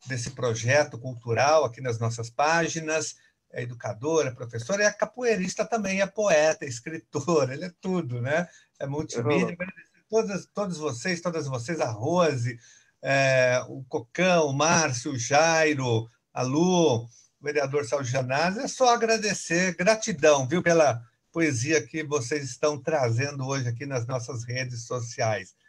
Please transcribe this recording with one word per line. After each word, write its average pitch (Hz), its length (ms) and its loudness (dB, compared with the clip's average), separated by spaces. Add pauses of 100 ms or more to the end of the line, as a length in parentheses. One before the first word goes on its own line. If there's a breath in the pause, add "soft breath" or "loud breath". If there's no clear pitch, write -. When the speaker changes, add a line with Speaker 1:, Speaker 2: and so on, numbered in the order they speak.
Speaker 1:
desse 127 260 -6
projeto 127 680 0
cultural 127 640 2
aqui 123 160 -6
nas 127 180 -4
nossas 117 320 -4
páginas, 160 840 0 (360 soft breath)
é 127 120 -8
educador, 123 640 -4
é 123 40 -6
professor, 120 480 -6
é 208 120 4
capoeirista 214 760 -2
também, 196 360 -2
é 196 40 4
poeta, 160 600 2
é - 20 -8
escritor, 143 840 -2
ele 156 140 -8
é 180 160 -12
tudo, 160 400 -4
né? 156 260 0 (300 soft breath)
É - 80 -8
multimídia. 147 640 -2
Speaker 2:
Uhum. 175 60 -8
Speaker 1:
Agradecer - 560 -14
todas, 202 380 -2
todos 190 300 -6
vocês, 151 440 -4
todas 160 260 -4
vocês, 131 320 -6
a 143 100 0
Rose, 127 720 0 (420 soft breath)
é, 131 680 4
o 135 160 -14
Cocão, 170 640 2
o 135 60 -2
Márcio, 151 600 0
o 127 40 -6
Jairo, 139 880 2 (260 soft breath)
a 127 100 -4
Lu, 147 600 4
o - 40 -20 (320 soft breath)
vereador 143 440 -2
Sérgio 139 260 -2
Janazzi, 139 480 0
é 277 80 -4
só 247 260 2
agradecer, 202 840 0
gratidão, 156 720 4
viu, 170 140 2
pela 151 400 4 (300 soft breath)
poesia 147 540 2
que 156 180 -6
vocês 143 400 -2
estão 147 380 -2
trazendo 139 680 0
hoje 135 200 -2
aqui 120 180 -6
nas 131 200 -4
nossas 120 380 -6
redes 123 420 -8
sociais. 117 680 -4 (140)